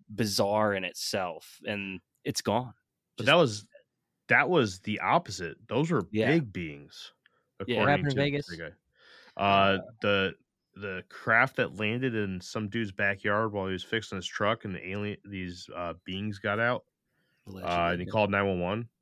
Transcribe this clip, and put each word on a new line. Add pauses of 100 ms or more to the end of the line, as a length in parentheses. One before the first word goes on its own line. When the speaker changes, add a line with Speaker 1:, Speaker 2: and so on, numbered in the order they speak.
Speaker 1:
bizarre
in
itself,
and (240)
it's
gone. (440)
Speaker 2:
But
Speaker 1:
Just
Speaker 2:
that
was, (600)
that
was
the
opposite. (100)
Those
were
Speaker 1:
Yeah.
Speaker 2:
big
beings, (520)
Speaker 1:
Yeah.
Speaker 2:
according
Speaker 3:
What
happened
in
Speaker 2:
to
Speaker 3:
Vegas?
Speaker 2:
the
guy. (680)
Uh,
Speaker 1:
Uh, (200)
Speaker 2:
the, (400)
the
craft
that
landed
in
some
dude's
backyard
while
he
was
fixing
his
truck,
and
the
alien,
these,
uh, (120)
beings
got
out. (800)
Uh,
and
he
Speaker 1:
Allegedly.
Speaker 2:
called
nine
one
one. (120)